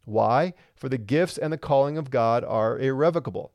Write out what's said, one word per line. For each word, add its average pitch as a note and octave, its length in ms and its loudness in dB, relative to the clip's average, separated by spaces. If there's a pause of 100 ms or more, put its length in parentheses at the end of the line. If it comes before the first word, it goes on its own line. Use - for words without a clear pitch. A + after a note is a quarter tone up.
Why? A2+ 500 2 (200)
"For - 140 -10
the B2+ 100 -2
gifts C#3+ 400 0
and D#3 140 -4
the D#3 60 -4
calling C#3+ 400 2
of C#3+ 120 -8
God A#2+ 320 2
are A2 360 0
irrevocable." C3+ 760 -2